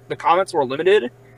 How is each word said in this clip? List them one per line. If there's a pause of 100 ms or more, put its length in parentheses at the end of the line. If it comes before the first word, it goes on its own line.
The
comments
were
limited, (260)